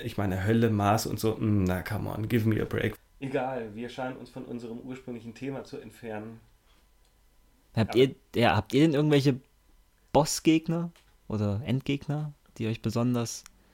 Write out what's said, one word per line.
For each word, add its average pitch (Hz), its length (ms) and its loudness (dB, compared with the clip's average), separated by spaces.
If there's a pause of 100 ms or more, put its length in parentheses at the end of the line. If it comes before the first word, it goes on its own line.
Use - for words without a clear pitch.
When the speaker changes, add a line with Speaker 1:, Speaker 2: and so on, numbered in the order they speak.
Speaker 1:
Ich - 140 -6
meine, 92 280 -2
Hölle, 117 260 4
Mars 104 340 2
und - 140 -4
so, 110 180 0
hm, 104 280 4
na, 92 180 0
come 104 260 -6
on, 104 180 -6
give 110 220 2
me 107 120 2
a 110 40 -2
break. 110 300 -2 (240)
Egal, 127 560 -6
wir 117 140 -10
scheinen 127 280 -8
uns 120 140 -16
von 127 140 -12
unserem 120 340 -10
ursprünglichen 123 560 -12
Thema 131 280 -8
zu - 140 -14
entfernen. 110 600 -12 (1400)
Speaker 2:
Habt 110 160 0
Speaker 1:
Aber 113 80 4
Speaker 2:
ihr, 135 160 4 (200)
ja, 104 200 4
habt - 180 -2
ihr 135 80 6
denn 160 120 6
irgendwelche 143 460 4 (760)
Bossgegner 165 760 2 (360)
oder 104 380 0
Endgegner, 147 680 -4 (240)
die 113 100 -4
euch 113 140 -4
besonders 117 640 -2 (300)